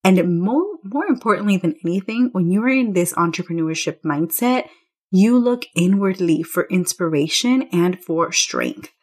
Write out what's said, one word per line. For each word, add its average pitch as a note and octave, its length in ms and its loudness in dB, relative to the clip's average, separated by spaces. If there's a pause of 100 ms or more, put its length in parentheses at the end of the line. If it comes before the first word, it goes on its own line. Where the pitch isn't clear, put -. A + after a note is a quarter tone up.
And F3+ 400 4
more, C4+ 240 0 (160)
more C4+ 240 -4
importantly G#3 500 0
than E3+ 260 -2
anything, G#3 500 -2
when F3 180 0
you're G#3+ 180 2
in B3+ 240 0
this F3 220 0
entrepreneurship E3 880 -4
mindset, E3 640 -2 (440)
you A3 280 4
look B3 360 0
inwardly F#3 680 0
for - 240 -2
inspiration F3+ 1040 0
and F3+ 300 0
for E3 300 -2
strength - 580 -4 (120)